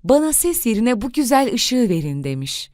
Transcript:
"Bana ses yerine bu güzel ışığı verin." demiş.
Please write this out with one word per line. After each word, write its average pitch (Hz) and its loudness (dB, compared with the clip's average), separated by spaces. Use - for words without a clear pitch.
"Bana 294 4
ses 339 -2
yerine 226 0
bu 247 -6
güzel 269 2
ışığı 247 0
verin." 147 -2
demiş. 135 -8